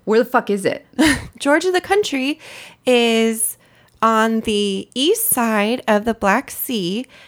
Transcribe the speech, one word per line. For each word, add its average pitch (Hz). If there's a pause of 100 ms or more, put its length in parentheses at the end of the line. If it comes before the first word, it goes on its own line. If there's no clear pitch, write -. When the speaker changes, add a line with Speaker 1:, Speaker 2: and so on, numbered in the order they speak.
Speaker 1:
Where 214
the 247
fuck 240
is 202
it? - (140)
Speaker 2:
<laughs> 277
Georgia 320
the 359
country 302 (460)
is 226 (460)
on 226
the 208
east 311
side 226
of 208
the 233
Black 208
Sea, 208 (200)